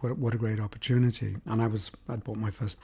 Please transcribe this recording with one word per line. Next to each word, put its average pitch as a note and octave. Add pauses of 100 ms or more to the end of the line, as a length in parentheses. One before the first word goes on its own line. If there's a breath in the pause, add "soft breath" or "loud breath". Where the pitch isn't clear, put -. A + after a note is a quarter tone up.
What, B2
what A#2+
a A#2+
great G#2+
opportunity." A2+
And A2
I A#2
was, G#2+ (180)
I'd A#2
bought A2
my G#2+
first -